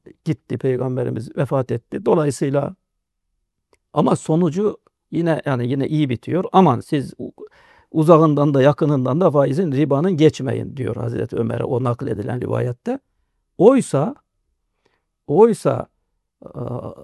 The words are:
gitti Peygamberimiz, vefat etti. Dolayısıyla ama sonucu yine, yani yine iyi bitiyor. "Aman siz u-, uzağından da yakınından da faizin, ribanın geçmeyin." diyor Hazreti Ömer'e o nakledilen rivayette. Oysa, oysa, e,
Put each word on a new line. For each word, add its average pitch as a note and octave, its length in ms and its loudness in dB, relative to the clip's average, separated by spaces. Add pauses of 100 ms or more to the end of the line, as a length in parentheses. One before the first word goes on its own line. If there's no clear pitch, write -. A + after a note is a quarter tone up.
(240)
gitti B2 340 -6
Peygamberimiz, B2+ 760 -4
vefat C3+ 360 -2
etti. F#3+ 340 -8
Dolayısıyla D3+ 680 -2 (1200)
ama D3 240 0
sonucu F3 640 -2 (320)
yine, E3 340 -2
yani B2 240 -2
yine C3+ 200 -2
iyi D3+ 200 0
bitiyor. B2+ 440 -4
"Aman D#3+ 280 4
siz C#3 380 -6
u-, - 140 -12 (580)
uzağından D3+ 640 4
da C3+ 80 4
yakınından C#3+ 580 2
da F3+ 100 4
faizin, C#3+ 420 0
ribanın D3 440 0
geçmeyin." C3 600 2
diyor A#2 200 -6
Hazreti A#2 400 -6
Ömer'e A#2 280 -2
o B2+ 200 -2
nakledilen A#2+ 560 -4
rivayette. B2 580 -4 (600)
Oysa, A#3 560 2 (1120)
oysa, D#3 600 2 (580)
e, - 40 -18 (560)